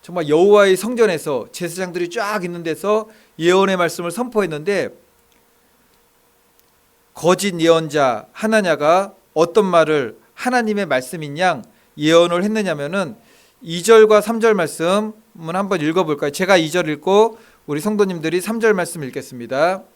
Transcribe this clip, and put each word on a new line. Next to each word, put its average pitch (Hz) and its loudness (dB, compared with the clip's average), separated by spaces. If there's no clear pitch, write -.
정말 170 -8
여호와의 190 6
성전에서 185 -2
제사장들이 175 -8
쫙 208 -6
있는 175 -8
데서 196 -2
예언의 185 2
말씀을 175 -2
선포했는데 185 -4
거짓 180 0
예언자 151 2
하나냐가 185 0
어떤 170 2
말을 156 0
하나님의 214 -2
말씀인 143 -6
양 170 0
예언을 170 4
했느냐면은 180 -4
이 170 -8
절과 214 8
삼 220 -4
절 220 2
말씀은 185 -2
한번 180 -4
읽어볼까요? 151 -2
제가 185 2
이 160 2
절 170 -2
읽고 196 0
우리 147 -4
성도님들이 185 -2
삼 220 -6
절 220 2
말씀 170 -6
읽겠습니다. 131 -4